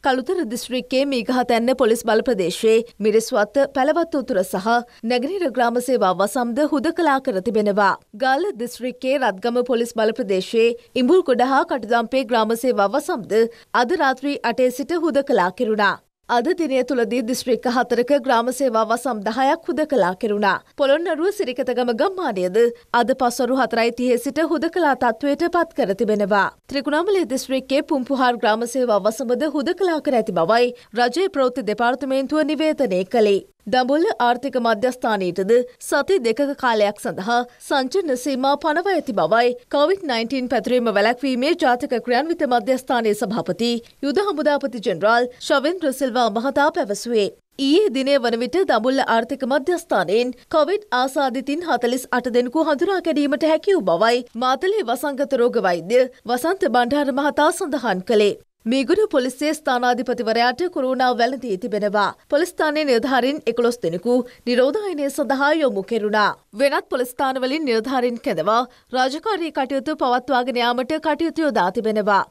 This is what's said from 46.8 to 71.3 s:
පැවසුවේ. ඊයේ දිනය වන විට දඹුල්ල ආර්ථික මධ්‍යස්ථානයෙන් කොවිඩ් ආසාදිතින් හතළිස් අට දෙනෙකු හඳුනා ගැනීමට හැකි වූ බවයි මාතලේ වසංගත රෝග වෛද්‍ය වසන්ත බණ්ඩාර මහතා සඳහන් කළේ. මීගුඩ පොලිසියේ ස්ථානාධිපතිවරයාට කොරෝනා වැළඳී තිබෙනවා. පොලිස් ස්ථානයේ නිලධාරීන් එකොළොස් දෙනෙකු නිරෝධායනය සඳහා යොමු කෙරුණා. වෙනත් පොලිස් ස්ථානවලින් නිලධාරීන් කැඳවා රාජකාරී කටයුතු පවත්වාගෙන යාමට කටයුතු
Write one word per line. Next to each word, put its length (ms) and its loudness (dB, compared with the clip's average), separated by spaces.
පැවසුවේ. 500 -2
ඊයේ 280 4
දිනය 300 2
වන 160 0
විට 200 0
දඹුල්ල 320 2
ආර්ථික 480 0
මධ්‍යස්ථානයෙන් 840 0
කොවිඩ් 460 0
ආසාදිතින් 680 -2
හතළිස් 480 -2
අට 180 -4
දෙනෙකු 340 0
හඳුනා 380 0
ගැනීමට 460 0
හැකි 240 0
වූ 120 -2
බවයි 340 2
මාතලේ 460 0
වසංගත 520 -2
රෝග 240 2
වෛද්‍ය 400 2
වසන්ත 480 0
බණ්ඩාර 420 0
මහතා 380 2
සඳහන් 520 -4
කළේ. 240 4
මීගුඩ 300 2
පොලිසියේ 440 0
ස්ථානාධිපතිවරයාට 1040 0
කොරෝනා 340 0
වැළඳී 420 -2
තිබෙනවා. 480 0
පොලිස් 200 2
ස්ථානයේ 380 0
නිලධාරීන් 500 2
එකොළොස් 320 0
දෙනෙකු 300 -2
නිරෝධායනය 680 0
සඳහා 340 0
යොමු 200 -2
කෙරුණා. 460 0
වෙනත් 320 0
පොලිස් 220 -4
ස්ථානවලින් 560 -2
නිලධාරීන් 560 -2
කැඳවා 340 0
රාජකාරී 600 -2
කටයුතු 440 -4
පවත්වාගෙන 600 0
යාමට 320 0
කටයුතු 380 -2